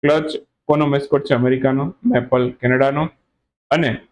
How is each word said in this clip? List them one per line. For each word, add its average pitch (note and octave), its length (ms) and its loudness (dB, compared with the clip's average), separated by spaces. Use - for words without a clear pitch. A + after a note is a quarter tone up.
ક્લચ D#3 340 0
કોનો D3+ 200 2
મેસ્કોટ C#3 380 0
છે? - 100 0
અમેરિકાનો, C3 600 0
મેપલ B2 460 0
કેનેડાનો C3+ 580 0
અને C#3+ 300 0